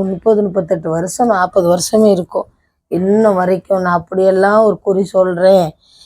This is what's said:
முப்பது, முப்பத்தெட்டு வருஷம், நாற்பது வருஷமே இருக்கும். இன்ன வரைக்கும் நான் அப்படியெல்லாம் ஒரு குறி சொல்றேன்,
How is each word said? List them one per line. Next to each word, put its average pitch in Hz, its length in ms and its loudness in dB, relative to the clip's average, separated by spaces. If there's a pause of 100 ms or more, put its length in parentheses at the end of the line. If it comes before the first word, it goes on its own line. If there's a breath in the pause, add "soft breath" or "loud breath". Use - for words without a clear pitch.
முப்பது, 208 380 0
முப்பத்தெட்டு 180 480 -4
வருஷம், 185 420 -2
நாற்பது 180 360 0
வருஷமே 214 440 2
இருக்கும். 180 360 -4 (420)
இன்ன 202 420 0
வரைக்கும் 185 520 -2
நான் 175 160 0
அப்படியெல்லாம் 190 640 0
ஒரு 196 160 0
குறி 196 260 -2
சொல்றேன், 185 600 2 (400 soft breath)